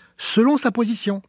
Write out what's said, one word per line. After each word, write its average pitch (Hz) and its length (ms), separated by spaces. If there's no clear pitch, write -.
selon 262 400
sa 247 140
position. 208 580